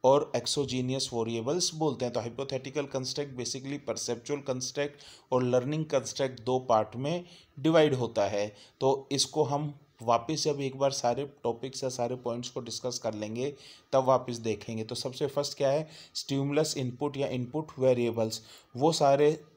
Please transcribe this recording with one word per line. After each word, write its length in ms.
और 320
एक्सोजीनियस 760
वेरिएबल्स 600
बोलते 300
हैं। 80
तो 60
हाइपोथेटिकल 680
कंस्ट्रक्ट 540
basically 380
परसेप्चुअल 540
कंस्ट्रक्ट 600
और 120
लर्निंग 420
कंस्ट्रक्ट 580
दो 160
पार्ट 260
में 280
डिवाइड 380
होता 300
है। 220
तो 300
इसको 320
हम 300
वापस 420
जब 180
एक 160
बार 140
सारे 340
टॉपिक्स 400
या 60
सारे 260
पॉइंट्स 340
को 120
डिस्कस 420
कर 100
लेंगे 400
तब 100
वापस 340
देखेंगे। 460
तो 120
सबसे 320
फर्स्ट 300
क्या 120
है, 180
स्टिमुलस 640
इनपुट 400
या 120
इनपुट 500
वेरिएबल्स, 640
वो 180
सारे 440